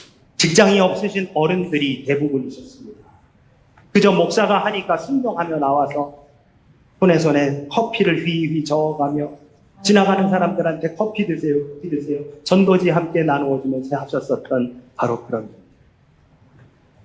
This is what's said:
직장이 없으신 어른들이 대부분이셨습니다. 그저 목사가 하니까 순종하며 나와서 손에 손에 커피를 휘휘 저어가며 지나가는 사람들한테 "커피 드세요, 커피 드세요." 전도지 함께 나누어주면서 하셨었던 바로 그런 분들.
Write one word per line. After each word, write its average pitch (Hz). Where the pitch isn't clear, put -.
직장이 190
없으신 190
어른들이 151
대부분이셨습니다. 135
그저 196
목사가 185
하니까 190
순종하며 175
나와서 143
손에 175
손에 143
커피를 190
휘휘 160
저어가며 147
지나가는 196
사람들한테 165
"커피 180
드세요, 151
커피 -
드세요." 143
전도지 185
함께 165
나누어주면서 135
하셨었던 131
바로 117
그런 110
분들. 107